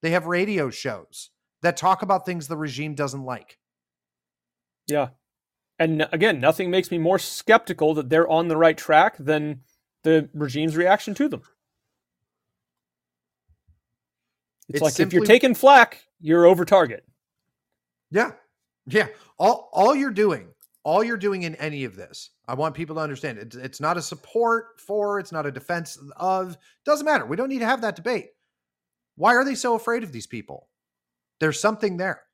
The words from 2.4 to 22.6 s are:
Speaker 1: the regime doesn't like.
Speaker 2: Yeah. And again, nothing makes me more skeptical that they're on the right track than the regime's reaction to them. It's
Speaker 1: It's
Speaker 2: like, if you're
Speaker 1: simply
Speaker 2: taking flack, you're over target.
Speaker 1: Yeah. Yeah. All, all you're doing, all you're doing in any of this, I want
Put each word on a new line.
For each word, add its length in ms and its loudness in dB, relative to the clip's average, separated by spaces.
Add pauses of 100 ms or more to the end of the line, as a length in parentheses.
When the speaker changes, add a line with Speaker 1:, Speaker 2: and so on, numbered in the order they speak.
Speaker 1:
the 80 -8
regime 380 -8
doesn't 300 -6
like. 340 -14 (1300)
Speaker 2:
Yeah. 220 -2 (680)
And 340 0
again, 280 0
nothing 300 0
makes 200 -2
me 80 -4
more 200 0
skeptical 760 0
that 160 -4
they're 180 4
on 200 2
the 80 0
right 200 4
track 420 2
than 440 -4 (420)
the 300 4
regime's 420 -4
reaction 380 0
to 120 -2
them. 140 -6 (3250)
It's 80 -6
Speaker 1:
It's 60 -2
Speaker 2:
like, 100 2
if 200 0
you're 100 4
Speaker 1:
simply 40 0
Speaker 2:
taking 280 6
flack, 480 6 (180)
you're 260 6
over 180 6
target. 400 2 (1080)
Speaker 1:
Yeah. 220 0 (540)
Yeah. 220 0 (300)
All, 340 2
all 220 4
you're 160 -2
doing, 380 0 (360)
all 180 2
you're 140 -4
doing 260 -4
in 140 -6
any 280 -8
of 120 -12
this, 340 -20 (160)
I 80 -8
want 200 -4